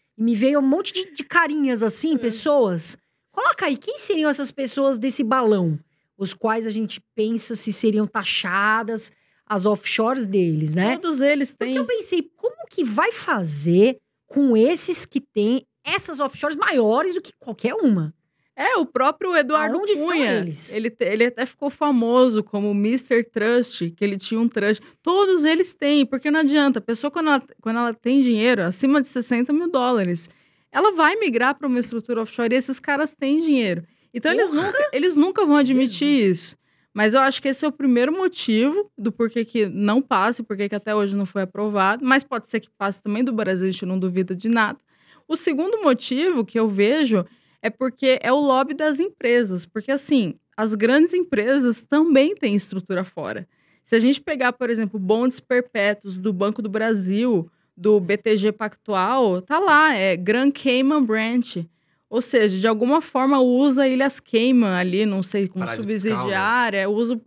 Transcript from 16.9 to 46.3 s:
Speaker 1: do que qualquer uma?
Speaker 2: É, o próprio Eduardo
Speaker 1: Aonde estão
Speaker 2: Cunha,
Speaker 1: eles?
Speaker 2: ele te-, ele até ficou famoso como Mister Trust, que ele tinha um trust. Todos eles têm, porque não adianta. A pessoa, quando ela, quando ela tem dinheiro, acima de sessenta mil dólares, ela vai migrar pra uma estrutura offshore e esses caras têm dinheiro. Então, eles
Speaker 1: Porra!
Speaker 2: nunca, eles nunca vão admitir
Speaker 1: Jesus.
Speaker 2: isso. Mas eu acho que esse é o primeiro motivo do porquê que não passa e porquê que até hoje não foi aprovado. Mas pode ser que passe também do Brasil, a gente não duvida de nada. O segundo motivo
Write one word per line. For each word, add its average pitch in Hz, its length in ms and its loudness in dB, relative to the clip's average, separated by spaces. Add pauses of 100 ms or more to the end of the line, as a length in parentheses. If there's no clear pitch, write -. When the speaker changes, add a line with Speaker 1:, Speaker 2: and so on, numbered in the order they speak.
Speaker 1:
do 370 80 -6
que - 180 -14
qualquer 233 360 -6
uma? 202 380 2 (420)
Speaker 2:
É, 427 220 0
o 311 80 0
próprio 311 500 -2
Eduardo 302 440 2
Speaker 1:
Aonde 415 140 0
estão 311 160 -2
Speaker 2:
Cunha, 285 240 2
Speaker 1:
eles? 175 420 -4
Speaker 2:
ele 220 160 -4
te-, 240 140 -4
ele 220 200 2
até 240 180 -4
ficou 277 280 -6
famoso 240 720 2
como 208 280 -4
Mister 233 560 0
Trust, 233 720 -2
que 208 80 -2
ele 202 100 -2
tinha 220 240 -4
um 233 80 2
trust. 208 320 -2 (220)
Todos 370 420 2
eles 330 300 2
têm, 285 320 2
porque 269 240 -4
não 311 120 2
adianta. 277 360 4
A 202 40 -6
pessoa, 233 280 -4
quando 311 200 -2
ela, 269 140 2 (160)
quando 226 180 -4
ela 233 180 -2
tem 269 260 2
dinheiro, 233 400 2
acima 262 400 0
de 262 60 -4
sessenta 247 440 -2
mil 339 200 0
dólares, 214 580 -2 (420)
ela 381 200 2
vai 330 240 2
migrar 277 420 0
pra 285 100 -6
uma 247 120 0
estrutura 233 420 -6
offshore 226 320 -4
e 254 40 4
esses 262 220 -4
caras 294 360 -4
têm 285 260 0
dinheiro. 226 420 0 (300)
Então, 247 180 0
eles 392 200 2
Speaker 1:
Porra! 330 160 0
Speaker 2:
nunca, 554 260 0
eles 339 240 0
nunca 370 300 2
vão 294 80 6
admitir 269 600 2
Speaker 1:
Jesus. 190 220 2
Speaker 2:
isso. - 200 -8 (360)
Mas 214 220 2
eu 269 60 4
acho 269 200 2
que 277 60 -4
esse 269 180 -2
é - 20 0
o 294 40 -2
primeiro 262 440 2
motivo 349 800 0
do 208 160 -4
porquê 233 320 -2
que 226 220 -2
não 202 340 0
passa 233 440 0
e - 20 -16
porquê 202 240 -4
que 208 60 -6
até 214 180 -6
hoje 202 220 0
não 202 100 -2
foi 196 160 -4
aprovado. 208 640 -2
Mas 269 180 4
pode 240 240 -8
ser 220 120 -4
que - 100 -12
passe 196 320 -6
também 208 220 -4
do 240 100 -2
Brasil, 190 340 -2
a 190 40 -2
gente 185 120 -8
não 185 140 -4
duvida 185 380 -2
de 190 120 -8
nada. 226 300 0 (500)
O 320 80 -4
segundo 359 460 -2
motivo 269 640 0